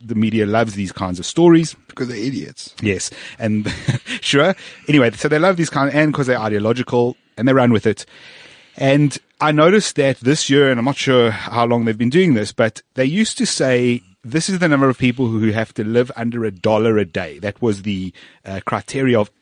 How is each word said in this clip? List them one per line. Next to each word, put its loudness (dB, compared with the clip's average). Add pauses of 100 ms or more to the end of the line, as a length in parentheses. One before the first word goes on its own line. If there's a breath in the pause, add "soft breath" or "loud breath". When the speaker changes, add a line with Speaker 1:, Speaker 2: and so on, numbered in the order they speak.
Speaker 1:
the -8
media 0
loves 0
these -6
kinds -6
of -10
stories. 4 (140)
Speaker 2:
Because -8
they're -10
idiots. -10
Speaker 1:
Yes. -2 (280 loud breath)
And -2 (220)
<laughs> -8
sure. 2 (340 loud breath)
Anyway, 4
so -4
they 2
love 2
these -2
kind, -2
and 2
'cause -2
they're 0
ideological, -2 (200)
and 0
they 4
run 4
with 2
it. -2 (680 loud breath)
And 2 (240)
I 0
noticed 4
that 0
this 0
year, 4
and 0
I'm -2
not -2
sure 2
how -2
long 0
they've -2
been 0
doing 4
this, -2
but 0 (120)
they 0
used -2
to -2
say 0 (200)
this -4
is -2
the 0
number 2
of -2
people 0
who 0
have -4
to -6
live 0
under -6
a -4
dollar 2
a 0
day. -10
That -8
was 0
the, -6 (320 loud breath)
uh, -10
criteria 0
of -2 (120)